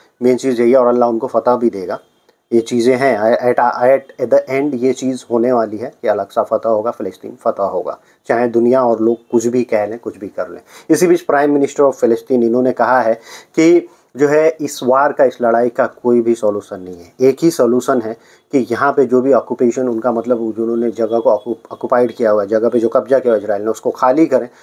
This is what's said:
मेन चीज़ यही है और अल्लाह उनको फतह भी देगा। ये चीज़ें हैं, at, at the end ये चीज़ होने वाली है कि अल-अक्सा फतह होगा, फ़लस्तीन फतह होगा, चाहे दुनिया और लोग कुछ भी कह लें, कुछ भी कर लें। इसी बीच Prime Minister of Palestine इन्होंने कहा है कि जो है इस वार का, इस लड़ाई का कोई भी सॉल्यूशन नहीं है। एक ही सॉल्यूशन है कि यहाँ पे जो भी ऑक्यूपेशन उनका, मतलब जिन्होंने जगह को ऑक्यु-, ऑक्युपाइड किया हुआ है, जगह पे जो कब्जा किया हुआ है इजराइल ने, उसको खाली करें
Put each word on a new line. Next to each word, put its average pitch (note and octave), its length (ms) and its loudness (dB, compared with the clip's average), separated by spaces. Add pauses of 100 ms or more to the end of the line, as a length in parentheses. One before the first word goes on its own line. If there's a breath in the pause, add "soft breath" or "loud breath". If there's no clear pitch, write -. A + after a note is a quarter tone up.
(240 soft breath)
मेन B2 140 4
चीज़ B2 240 -2
यही A#2+ 100 4
है C3 60 6
और B2 100 4
अल्लाह A#2+ 220 2
उनको A#2 180 -4
फतह B2 280 0
भी A#2 140 0
देगा। G2 300 -8 (540)
ये A#2 80 4
चीज़ें A#2+ 340 0
हैं, A#2+ 420 2
at, B2 220 0 (640)
at A#2+ 120 -2
the C#3 60 6 (100)
end C#3 240 -2
ये B2+ 200 0
चीज़ C3 380 -6
होने A#2+ 200 2
वाली A2 260 -2
है B2 240 -10
कि A#2 60 -4
अल-अक्सा G2+ 360 -2
फतह A2 260 -2
होगा, A2 220 0
फ़लस्तीन A2 500 -10
फतह A2 220 -2
होगा, F#2 360 -6 (280 soft breath)
चाहे B2 200 0
दुनिया A#2+ 360 2
और A2+ 180 0
लोग A#2 160 0 (140)
कुछ A#2 160 0
भी B2 160 0
कह G#2+ 220 -2
लें, A2 140 -8
कुछ G#2 180 -12
भी G2 100 -12
कर F2+ 220 -8
लें। F2 120 -18 (280 loud breath)
इसी D#3+ 180 2
बीच F3 240 2
Prime D3 220 2
Minister C#3 280 0
of C#3 120 4
Palestine - 380 -2
इन्होंने B2 400 0
कहा B2 300 2
है A2+ 120 0 (420 loud breath)
कि E3+ 320 4 (300 soft breath)
जो C#3+ 100 2
है D#3 340 2
इस C#3+ 220 -8
वार C3+ 280 2
का, C#3 120 0
इस B2 180 0
लड़ाई A#2+ 280 2
का B2 160 -2
कोई A#2+ 360 0
भी A#2 140 0
सॉल्यूशन G2+ 440 -4
नहीं F#2 160 -16
है। F2 260 -20
एक C3+ 200 2
ही E3 100 2
सॉल्यूशन B2 500 0
है A2 120 -8 (380 soft breath)
कि B2 200 0
यहाँ B2+ 200 0
पे C#3 140 2
जो B2 160 2
भी C3+ 120 2
ऑक्यूपेशन B2 560 0
उनका, A#2 220 -2
मतलब A#2 260 -2
जिन्होंने A2+ 540 -4
जगह A2+ 280 -2
को A#2 100 0
ऑक्यु-, A2 420 -4
ऑक्युपाइड B2 440 -2
किया A2 160 0
हुआ G#2 100 2
है, G2 60 -4
जगह A2 220 0
पे A#2 100 0
जो A2+ 100 0
कब्जा B2+ 300 0
किया A#2+ 140 0
हुआ G#2+ 40 2
है G2 60 -4
इजराइल G#2 180 -4
ने, A2 100 -4
उसको A#2+ 200 -6
खाली C#3 340 2
करें B2 240 -2 (140 loud breath)